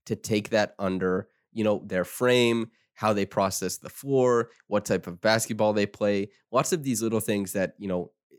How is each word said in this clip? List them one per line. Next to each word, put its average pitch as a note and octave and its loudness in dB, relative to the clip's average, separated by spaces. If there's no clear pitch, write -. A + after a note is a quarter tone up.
to A2+ -6
take G#2 -2
that G#2+ 2
under, F#2+ -2
you A2 -2
know, G#2+ 2
their F#2+ -2
frame, A#2+ 2
how G#2+ 0
they G2+ 0
process F#2+ -2
the - -18
floor, B2+ 2
what G#2 -2
type F#2 -2
of F2 -10
basketball A2 2
they G#2 2
play. G2+ -2
Lots C3 0
of E3 -2
these A#2+ -2
little A2 0
things G#2 -2
that, F#2+ -2
you G2+ -8
know, F2+ -4